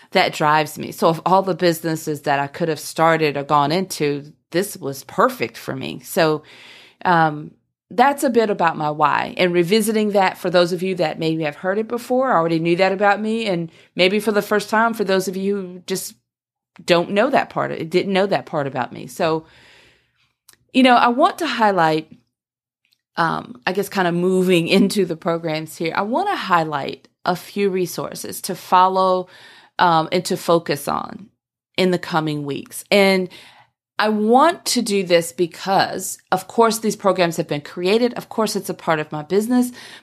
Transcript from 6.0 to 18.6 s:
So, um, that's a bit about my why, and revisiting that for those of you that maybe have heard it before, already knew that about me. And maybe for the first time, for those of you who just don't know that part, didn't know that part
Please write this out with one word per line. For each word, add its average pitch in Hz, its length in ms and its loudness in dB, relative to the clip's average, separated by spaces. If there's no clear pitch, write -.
So, 156 420 0
um, 160 480 0
that's 262 320 2
a 285 60 2
bit 220 220 2
about 170 260 0
my 151 140 -2
why, 151 480 2
and 180 120 2
revisiting 208 600 2
that 190 260 2
for 185 140 -4
those 175 240 2
of 170 80 -4
you 190 140 -2
that 165 220 -2
maybe 160 260 -2
have 147 120 -4
heard 190 220 -2
it 220 100 -4
before, 247 420 -2
already 165 280 2
knew 170 180 0
that 190 160 2
about 202 260 2
me. 220 280 -4
And 170 260 -4
maybe 185 240 4
for 214 100 0
the 208 120 2
first 202 260 -2
time, 226 240 2
for 220 120 -4
those 190 220 0
of 190 120 -6
you 196 180 -2
who 180 300 -10
just - 280 -6
don't 175 280 2
know 208 180 2
that - 180 0
part, 139 220 -6
didn't 185 240 -2
know 190 140 2
that 156 180 -2
part 143 220 -6